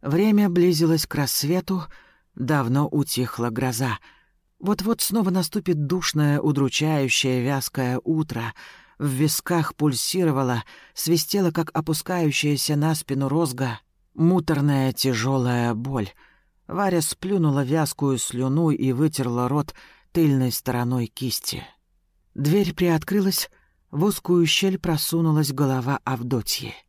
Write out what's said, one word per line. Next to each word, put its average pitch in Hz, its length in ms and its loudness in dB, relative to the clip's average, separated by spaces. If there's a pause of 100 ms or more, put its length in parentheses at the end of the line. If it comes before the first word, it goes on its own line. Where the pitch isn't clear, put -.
Время 208 480 4
близилось 170 600 4
к - 80 -12
рассвету, 170 640 -2 (540)
давно 135 500 0
утихла 123 640 -2
гроза. 123 480 -2 (600)
Вот-вот 202 440 -2
снова 196 280 0
наступит 175 560 -2
душное, 151 540 0
удручающее, 139 1000 0
вязкое 131 600 -2
утро. 151 520 -2 (440)
В 143 80 -2
висках 151 680 0
пульсировало, 139 880 0 (300)
свистела, 170 560 0
как 160 240 -4
опускающаяся 151 1000 0
на 156 180 2
спину 139 340 -4
розга, 131 520 -2 (340)
муторная 147 800 2
тяжёлая 123 840 0
боль. 117 360 -4 (560)
Варя 180 360 0
сплюнула 160 600 0
вязкую 139 560 0
слюну 131 520 0
и 131 220 2
вытерла 123 560 0
рот 147 260 -2 (380)
тыльной 135 380 2
стороной 120 560 -2
кисти. - 560 -6 (720)
Дверь 175 400 2
приоткрылась, 180 760 0 (400)
в 147 140 0
узкую 175 420 2
щель 190 320 2
просунулась 156 720 2
голова 131 520 0
Авдотьи. 123 680 -4 (140)